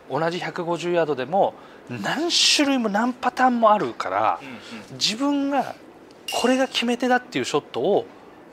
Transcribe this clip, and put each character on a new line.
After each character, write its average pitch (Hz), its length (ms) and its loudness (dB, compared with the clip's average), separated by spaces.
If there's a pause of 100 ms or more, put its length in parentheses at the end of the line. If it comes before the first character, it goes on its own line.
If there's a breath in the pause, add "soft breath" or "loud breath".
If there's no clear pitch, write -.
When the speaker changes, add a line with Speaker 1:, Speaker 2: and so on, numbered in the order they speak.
(100)
Speaker 1:
同 156 200 0
じ 175 80 -6
百 165 260 -6
五 170 120 -2
十 170 160 -4
ヤ 170 100 2
ー 156 40 2
ド 147 80 -2
で 127 100 -4
も、 156 300 2 (360 loud breath)
何 127 400 -4
種 - 380 2
類 269 100 2
も 226 100 0
何 220 240 0
パ 247 200 -4
タ 254 140 2
ー 254 40 4
ン 240 100 0
も 220 120 8
あ 214 60 6
る 131 160 -2
か - 160 -6
ら、 98 300 2
Speaker 2:
う - 40 -16
ん 135 40 -14
う - 20 -14
ん。 113 480 -16
Speaker 1:
自 180 180 0
分 277 340 0
が 277 240 -2 (580)
こ - 160 2
れ 262 80 4
が 254 120 0
決 - 160 -2
め 240 120 0
手 247 120 0
だ 247 80 6
っ 247 60 -2
て - 160 -6
い 127 40 0
う - 20 -2
シ - 100 -2
ョ 151 40 2
ッ - 40 2
ト - 180 -8
を、 160 260 2 (460)